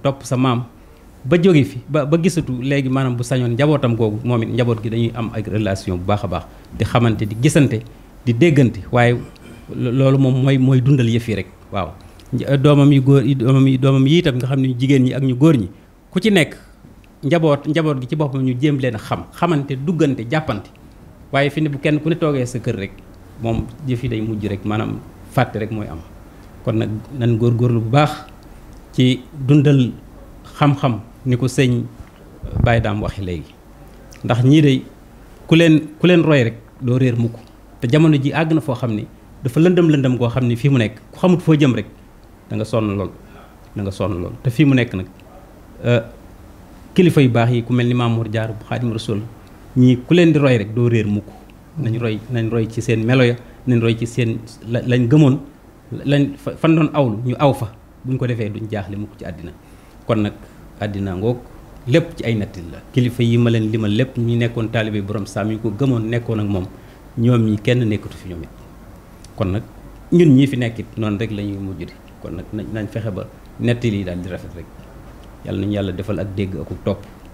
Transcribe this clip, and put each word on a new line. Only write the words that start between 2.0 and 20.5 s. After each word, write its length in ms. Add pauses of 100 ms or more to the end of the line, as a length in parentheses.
ba 160
gisatu 400
léegi 300
maanaam 260
bu 60
sañoon 320
njabootam 420
googu 280
moom 180
it 100
njaboot 300
gi 80
dañuy 240
am 200
ay 120
relation 500
bu 80
baax 200
a 40
baax 160 (320)
di 80
xamante 420
di 140
gisante 400 (460)
di 80
déggante 460 (100)
waaye 240 (600)
lo-, 180
loolu 260
moom 240
mooy, 160
mooy 240
dundal 260
yëf 200
yi 60
rek 120 (260)
waaw. 160 (440)
Nja-, 240
doomam 360
yu 100
góor 200
yi, 140
doomam 320
yi, 100
doomam 280
yi 120
itam 180
nga 120
xam 120
ne 140
jigéen 300
ñi 100
ak 80
ñu 140
góor 200
ñi 120 (420)
ku 80
ci 140
nekk 240 (640)
njaboot, 460
njaboot 320
gi 80
ci 80
boppam 260
ñu 180
jéem 200
leen 160
a 20
xam 340
xamante 440
duggante 520
jàppante 420 (600)